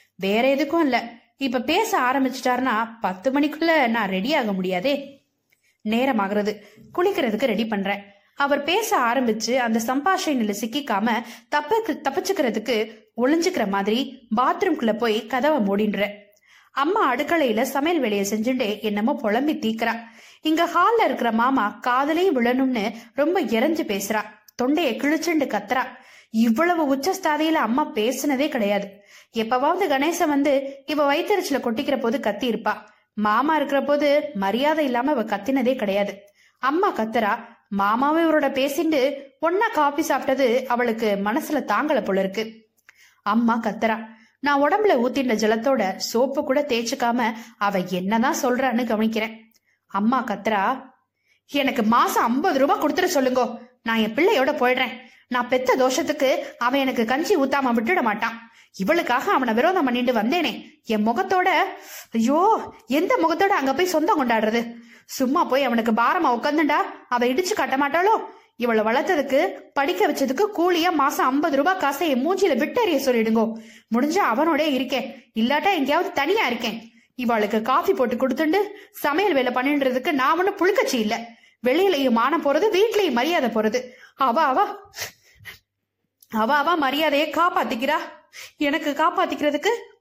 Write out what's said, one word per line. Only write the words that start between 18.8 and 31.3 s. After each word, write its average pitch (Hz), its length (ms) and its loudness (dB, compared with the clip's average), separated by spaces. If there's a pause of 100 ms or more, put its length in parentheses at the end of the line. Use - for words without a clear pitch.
என்னமோ 214 420 -2
புலம்பி 254 360 0
தீக்குறா. 220 440 -2 (380)
இங்க 320 280 2
ஹால்ல 392 360 4
இருக்கிற 247 280 0
மாமா 226 540 0
காதலையும் 294 500 2
விழணும்னு 247 580 0 (200)
ரொம்ப 339 260 0
இறைஞ்சு 277 420 0
பேசுறா. 208 400 -4 (320)
தொண்டையை 269 420 0
கிழிச்சுண்டு 302 500 0
கத்துறா. 247 400 -2 (440)
இவ்வளவு 269 680 2
உச்சஸ்தாதியில 311 560 -2
அம்மா 285 400 0
பேசுனதே 254 560 -2
கிடையாது. 202 540 -2 (320)
எப்பவாவது 262 540 0
கணேசன் 294 400 0
வந்து 277 580 0
இவ 285 280 0
வயித்தெரிச்சல 349 360 0